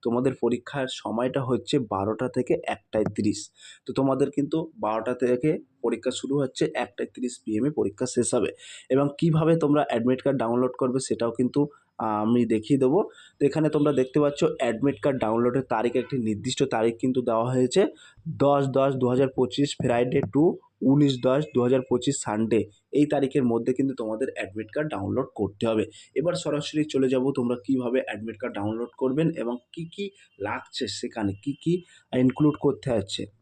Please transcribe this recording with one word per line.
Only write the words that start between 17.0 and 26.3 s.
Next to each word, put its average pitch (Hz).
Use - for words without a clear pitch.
কিন্তু 131
দেওয়া 113
হয়েছে, 127
দশ 143
দশ 139
দু 127
হাজার 131
পঁচিশ 139
ফ্রাইডে 123
to 139
উনিশ 139
দশ 135
দু 120
হাজার 127
পঁচিশ 131
সানডে। 110
এই 147
তারিখের 135
মধ্যে 117
কিন্তু 135
তোমাদের 110
অ্যাডমিট 107
কার্ড 151
ডাউনলোড 101
করতে -
হবে। 110
এবার 160